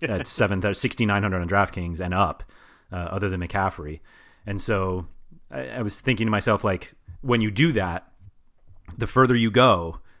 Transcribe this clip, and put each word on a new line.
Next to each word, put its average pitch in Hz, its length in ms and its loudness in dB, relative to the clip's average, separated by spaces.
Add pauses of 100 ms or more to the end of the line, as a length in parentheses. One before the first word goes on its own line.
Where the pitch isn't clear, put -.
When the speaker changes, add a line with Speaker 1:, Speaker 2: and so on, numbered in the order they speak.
Speaker 1:
at 98 240 -4
Speaker 2:
<laughs> - 0 -
Speaker 1:
seven, 101 480 0
sixty-nine 101 480 0
hundred 92 200 0
on 87 60 -6
DraftKings 87 520 0
and 90 120 -4
up, 92 300 0 (480)
uh, 95 60 -8
other 92 320 -4
than 92 120 -2
McCaffrey. 85 600 -4 (440)
And 101 160 -6
so 92 460 -2 (420)
I, 131 200 -10
I 120 140 -8
was 104 180 -6
thinking 113 260 0
to 110 60 0
myself, 104 320 2
like, 95 300 -2 (260)
when 120 200 2
you 110 120 0
do 143 200 4
that, 92 380 -4 (880)
the 110 100 -4
further 127 300 4
you 113 160 4
go, 98 480 4 (200)